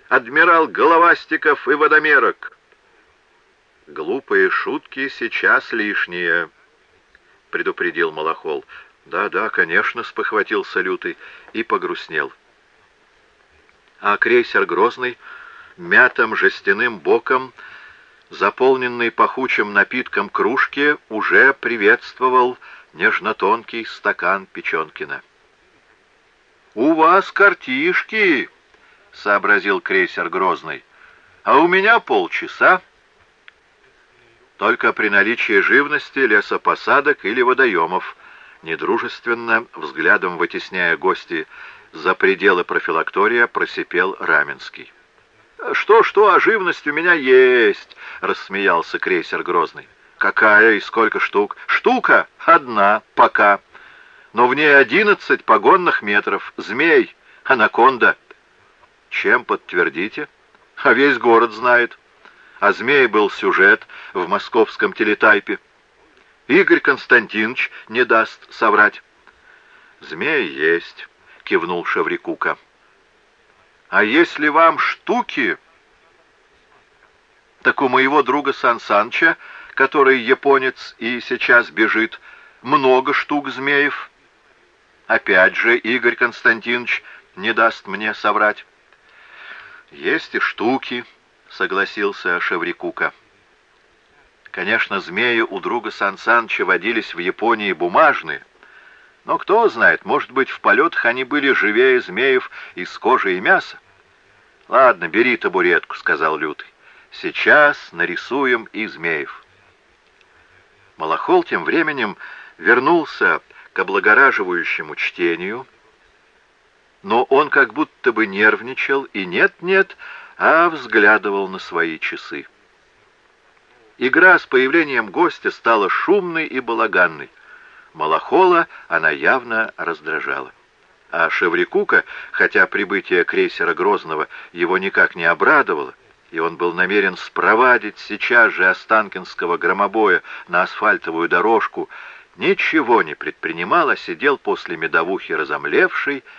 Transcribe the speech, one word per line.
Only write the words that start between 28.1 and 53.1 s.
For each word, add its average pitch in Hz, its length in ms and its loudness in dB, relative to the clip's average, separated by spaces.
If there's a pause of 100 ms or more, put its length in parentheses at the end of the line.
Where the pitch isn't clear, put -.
сообразил 101 680 0
крейсер 90 500 -2
«Грозный», 82 540 -4 (600)
«а - 160 4
у 165 80 4
меня 196 320 2
полчаса». 139 840 0 (1800)
«Только 113 360 0
при 107 160 -2
наличии 101 520 2
живности, 143 580 0
лесопосадок 110 1040 0
или 117 160 -2
водоёмов», 107 760 0 (480)
недружественно, 113 1040 -4 (100)
взглядом 85 640 -2
вытесняя 87 600 -4
гостей 85 480 -4 (480)
за 82 220 -2
пределы 95 480 2
профилактория, 92 840 -2
просипел - 720 -4
Раменский. 73 720 -4 (840)
«Что, - 300 4
что, 202 280 4
а 165 80 4
живность 185 480 -2
у 147 60 -4
меня 170 200 0
есть», 127 840 4 (260)
рассмеялся 95 800 -2
крейсер 85 440 -4
«Грозный». 80 440 -4 (300)
«Какая 107 560 4
и 101 60 0
сколько 104 400 -2
штук?» - 380 -2 (100)
«Штука? 196 600 2 (120)
Одна, 110 640 2 (100)